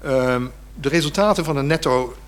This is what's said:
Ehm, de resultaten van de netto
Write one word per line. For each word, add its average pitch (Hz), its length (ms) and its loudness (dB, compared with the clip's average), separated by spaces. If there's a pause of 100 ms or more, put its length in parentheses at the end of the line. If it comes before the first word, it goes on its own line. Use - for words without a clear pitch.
Ehm, 127 440 0 (340)
de 139 80 -2
resultaten 170 560 2
van 156 100 -2
de 139 80 0
netto 139 540 0 (120)